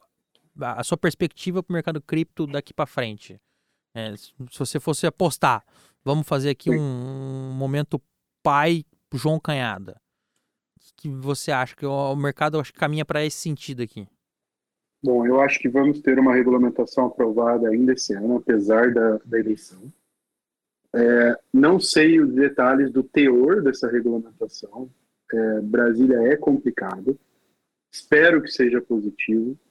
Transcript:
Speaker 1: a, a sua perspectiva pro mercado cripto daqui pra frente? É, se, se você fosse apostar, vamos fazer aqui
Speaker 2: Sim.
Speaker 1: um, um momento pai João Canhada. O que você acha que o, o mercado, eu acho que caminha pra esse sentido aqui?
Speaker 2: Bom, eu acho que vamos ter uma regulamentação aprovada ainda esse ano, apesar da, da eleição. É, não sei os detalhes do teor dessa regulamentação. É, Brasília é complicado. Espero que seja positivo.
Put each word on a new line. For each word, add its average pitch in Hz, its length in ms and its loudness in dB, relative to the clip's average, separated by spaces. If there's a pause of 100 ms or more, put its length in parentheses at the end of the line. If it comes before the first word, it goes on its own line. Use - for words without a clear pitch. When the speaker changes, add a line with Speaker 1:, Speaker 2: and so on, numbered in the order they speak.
(600)
Speaker 1:
a, 123 220 -8
a - 20 -10
sua - 140 -4
perspectiva 180 640 -4
pro 180 120 -8
mercado 160 280 -6
cripto 160 460 -4
daqui 143 260 -10
pra 147 140 -4
frente? 107 520 -10 (560)
É, 110 200 -10
se, - 180 -20 (160)
se - 80 -18
você 139 220 -6
fosse 156 260 -4
apostar, 147 580 -2 (400)
vamos 147 240 -2
fazer 139 220 -2
aqui - 220 -4
Speaker 2:
Sim. 156 80 0
Speaker 1:
um, 135 720 -8
um - 20 -10
momento 135 480 -4 (400)
pai 156 420 0 (300)
João 151 260 -2
Canhada. 117 640 -8 (720)
O - 200 -20
que - 120 -14
você 135 440 -6
acha 127 240 -4
que - 100 -10
o, 139 280 -4
o - 20 -4
mercado, 147 420 -2
eu 151 40 -2
acho - 120 -14
que - 60 -20
caminha 151 260 -2
pra 151 180 -4
esse 151 140 -6
sentido 135 460 -8
aqui? 104 240 -12 (960)
Speaker 2:
Bom, 123 200 2
eu 127 160 2
acho 135 200 0
que 131 100 -2
vamos 139 320 0
ter 131 160 2
uma 131 160 4
regulamentação 123 720 2
aprovada 117 640 0
ainda 127 240 2
esse 117 220 -6
ano, 113 220 -2
apesar 113 540 2
da, 113 320 2
da 117 160 -2
eleição. 107 400 -6 (1160)
É, 120 420 4 (160)
não 151 260 6
sei 160 400 4
os 139 140 2
detalhes 135 580 2
do 131 120 0
teor 139 580 4
dessa 131 300 -2
regulamentação. 117 1000 -6 (420)
É, 110 300 0
Brasília 117 560 2 (140)
é 151 60 4
complicado. 135 840 -2 (760)
Espero 160 480 4
que - 80 -10
seja 120 320 0
positivo. 113 720 -4 (160)